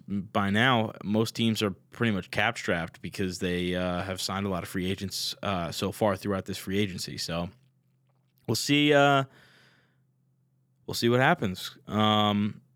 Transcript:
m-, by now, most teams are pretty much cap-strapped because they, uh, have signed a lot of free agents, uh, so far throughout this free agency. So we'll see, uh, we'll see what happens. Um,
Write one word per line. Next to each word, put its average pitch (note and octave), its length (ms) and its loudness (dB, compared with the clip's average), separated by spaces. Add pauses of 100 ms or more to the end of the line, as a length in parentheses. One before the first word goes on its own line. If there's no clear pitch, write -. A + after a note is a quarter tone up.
m-, G2 240 -6
by G2+ 160 0
now, A2+ 440 4 (100)
most G#2+ 320 0
teams A2+ 260 0
are G#2 100 0 (200)
pretty A#2 200 0
much F#2+ 200 -4
cap-strapped G2+ 720 -2
because F#2 380 -6
they, F2+ 360 -2
uh, F2+ 280 -2
have F#2 180 -6
signed G2 240 -4
a G2+ 40 -2
lot F2 140 -4
of - 60 -12
free F#2 200 -4
agents, - 440 -6 (100)
uh, F2 280 -2
so F#2+ 220 -4
far G2+ 240 0
throughout F#2+ 280 -4
this F#2+ 120 -8
free G2 220 -4
agency. F2+ 380 -4
So F2 320 -4 (1000)
we'll A#2 80 0
see, D3 380 4
uh, C#3+ 320 6 (1600)
we'll - 80 -6
see A#2 140 2
what B2 100 4
happens. C3+ 560 0 (100)
Um, G#2+ 760 2 (140)